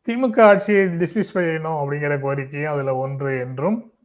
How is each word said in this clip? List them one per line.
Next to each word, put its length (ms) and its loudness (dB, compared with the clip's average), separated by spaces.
திமுக 340 0
ஆட்சியை 460 6
டிஸ்மிஸ் 480 -2
செய்யணும் 480 -2
அப்படிங்கிற 380 -2
கோரிக்கையும் 520 -4
அதுல 240 -2
ஒன்று 420 -4
என்றும், 540 -4